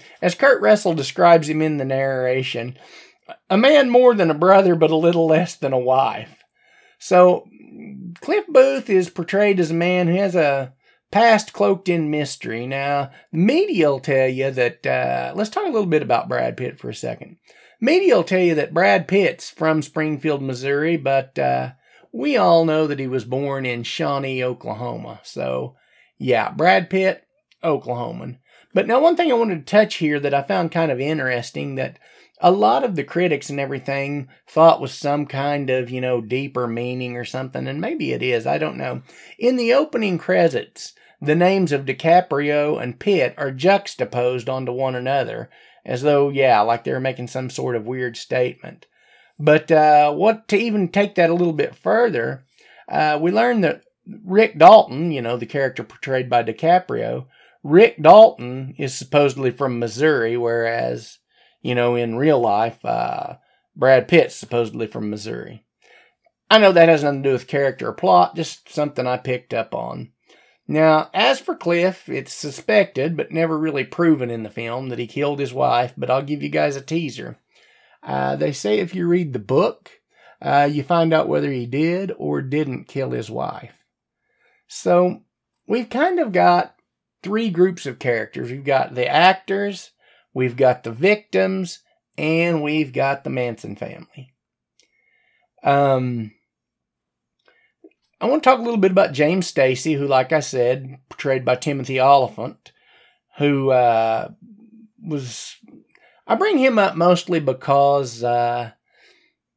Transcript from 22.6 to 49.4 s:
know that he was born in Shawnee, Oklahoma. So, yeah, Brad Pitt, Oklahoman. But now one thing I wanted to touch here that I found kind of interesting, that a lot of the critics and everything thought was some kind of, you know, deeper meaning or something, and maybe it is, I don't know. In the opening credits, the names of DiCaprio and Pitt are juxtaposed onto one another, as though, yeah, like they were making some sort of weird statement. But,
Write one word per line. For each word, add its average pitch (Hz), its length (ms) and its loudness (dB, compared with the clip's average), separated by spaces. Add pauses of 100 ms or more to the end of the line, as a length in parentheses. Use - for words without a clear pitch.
know 156 220 0
that 143 120 -6
he 131 80 -6
was 123 180 -4
born 135 400 -6
in 120 180 -6
Shawnee, 139 580 -4
Oklahoma. 117 840 -8
So, 127 520 -8 (420)
yeah, 120 320 0
Brad 180 400 0
Pitt, 190 360 -2 (380)
Oklahoman. 123 760 -6 (360)
But 196 140 0
now 240 120 2
one 339 160 4
thing 339 160 0
I 240 40 2
wanted 202 320 -2
to - 40 -16
touch 208 240 4
here 147 240 -2
that 139 140 -2
I 139 80 2
found 180 300 -2
kind 165 200 0
of 123 80 -4
interesting, 139 760 -4
that 131 240 -8 (420)
a 175 100 6
lot 214 320 2
of 214 120 -4
the 143 80 -4
critics 165 460 -2
and 143 100 -6
everything 139 680 -6 (200)
thought 165 340 4
was 131 120 -8
some 147 320 -4
kind 139 440 -4
of, 127 200 -2
you 127 120 -8
know, 127 200 -2
deeper 127 460 -4
meaning 123 480 -6
or 120 80 -10
something, 131 440 -8
and 139 120 -8
maybe 208 340 -6
it 123 100 -4
is, 120 240 -2
I 143 100 0
don't 147 200 -6
know. 127 240 -8 (360)
In 254 180 0
the 240 180 0
opening 226 440 0
credits, - 760 -2 (280)
the 147 140 0
names 180 360 2
of 139 140 -2
DiCaprio 147 960 0
and 123 180 -10
Pitt 151 380 0
are 143 140 -6
juxtaposed 127 960 -2
onto 131 240 -6
one 127 220 -4
another, 123 540 -4 (360)
as 127 160 -6
though, 143 260 4
yeah, 135 320 2
like 117 240 0
they 135 80 -6
were 131 80 -4
making 131 280 -6
some 131 220 -8
sort 127 280 -6
of 107 80 -8
weird 123 320 -8
statement. - 720 -6 (520)
But, 151 320 2